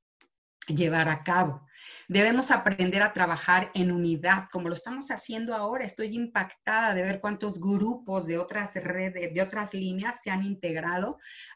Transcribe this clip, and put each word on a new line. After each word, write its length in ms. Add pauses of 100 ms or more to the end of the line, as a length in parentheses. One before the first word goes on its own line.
(680)
llevar 400
a 140
cabo. 440 (420)
Debemos 420
aprender 520
a 100
trabajar 640
en 180
unidad, 600
como 160
lo 60
estamos 360
haciendo 440
ahora. 300
Estoy 300
impactada 800
de 80
ver 180
cuántos 400
grupos 640
de 120
otras 360
redes, 580
de 100
otras 320
líneas 480
se 80
han 140
integrado 760 (380)